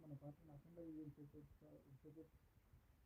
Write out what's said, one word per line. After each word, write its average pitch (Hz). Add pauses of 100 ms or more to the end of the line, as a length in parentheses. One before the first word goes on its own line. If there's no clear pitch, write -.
మన 151 (100)
పార్టీని 147
అఖండ 165 (100)
విజయం 156
చేకూర్చా-, 147 (200)
చేకూర్-, 151 (720)